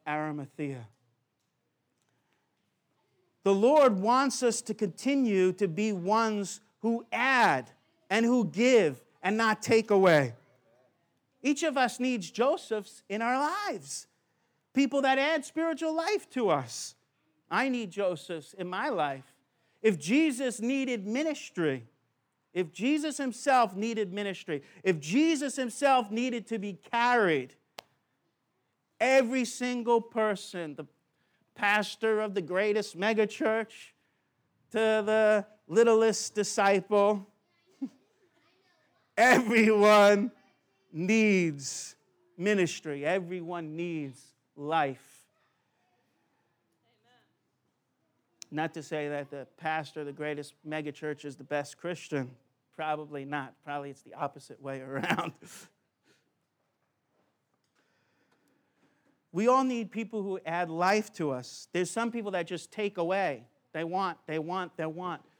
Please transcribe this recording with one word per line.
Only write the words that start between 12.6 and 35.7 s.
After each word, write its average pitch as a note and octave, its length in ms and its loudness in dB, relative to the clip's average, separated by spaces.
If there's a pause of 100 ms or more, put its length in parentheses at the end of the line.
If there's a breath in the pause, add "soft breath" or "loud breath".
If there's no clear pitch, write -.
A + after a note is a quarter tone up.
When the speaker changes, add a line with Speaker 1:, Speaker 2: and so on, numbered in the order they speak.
Speaker 1:
in G#3+ 140 -6
our B3 160 0
lives. D4 680 -6 (680)
People C#4 300 0
that C4+ 160 2
add D4 260 0
spiritual D#4+ 520 -4
life F4+ 340 -4
to A#3 180 -2
us. C3+ 460 -4 (560)
I A#3 180 0
need A#3+ 220 -4
Josephs F3+ 640 -6
in F#3 140 -8
my G#3 200 -6
life. D3 460 -4 (480)
If G3+ 160 4
Jesus B3 640 0
needed B3 480 -2
ministry, G3 800 -4 (680)
if F3 160 -4
Jesus C#4+ 460 -2
himself B3 580 2
needed G#3+ 360 -4
ministry, F#3+ 500 -6 (200 loud breath)
if F#3 160 2
Jesus C4+ 580 0
himself B3+ 540 0
needed A#3+ 360 -4
to A3+ 120 -6
be G3 200 -8 (140)
carried, A3 600 2 (1500)
every B3+ 440 4
single A#3+ 560 -2
person, F#3+ 760 -4
the D3+ 100 -10 (680)
pastor G#3+ 640 0
of G#3 140 -4
the G3 80 -4
greatest G3+ 560 -2
megachurch A3 920 -2 (800)
to A3 80 -4
the G#3+ 680 4 (240)
littlest A3 640 4